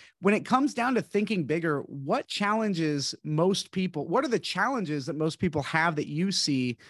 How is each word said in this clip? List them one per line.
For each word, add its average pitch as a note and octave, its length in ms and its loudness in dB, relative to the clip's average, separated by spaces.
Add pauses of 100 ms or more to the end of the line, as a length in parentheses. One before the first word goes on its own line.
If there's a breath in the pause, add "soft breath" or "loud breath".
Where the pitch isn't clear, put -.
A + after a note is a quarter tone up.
(220 loud breath)
when G3+ 140 4
it G3 100 -2
comes C4 280 2
down A#3+ 220 0
to G3+ 60 2
thinking G3+ 420 0
bigger, D3+ 380 0
what C#3+ 460 -4
challenges G3 880 0 (120)
most E3 460 2
people, F3+ 360 -2
what G#3+ 160 2
are D#4 60 -2
the G3+ 100 2
challenges F3 680 -2
that D3+ 100 -6
most D#3 220 -2
people D#3 240 0
have D#3+ 340 2
that D3 100 -2
you F3 240 0
see B2+ 460 0 (120)